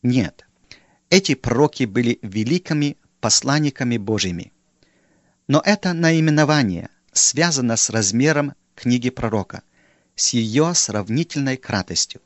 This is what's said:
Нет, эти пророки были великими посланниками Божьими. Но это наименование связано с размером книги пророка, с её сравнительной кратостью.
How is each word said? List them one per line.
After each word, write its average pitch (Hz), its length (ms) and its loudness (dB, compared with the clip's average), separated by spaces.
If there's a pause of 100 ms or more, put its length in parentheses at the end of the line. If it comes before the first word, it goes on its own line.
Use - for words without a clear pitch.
Нет, 123 440 0 (640)
эти 185 260 4
пророки 135 500 2
были 117 360 0
великими 143 760 -2 (220)
посланниками 139 800 0
Божьими. 95 540 -4 (960)
Но 147 180 2
это 202 280 -2
наименование 151 960 2 (220)
связано 135 640 0
с - 140 -2
размером 131 640 0 (220)
книги 123 340 0
пророка, 110 540 -4 (520)
с - 180 -2
её 123 400 0
сравнительной 131 840 -2
кратостью. - 680 -4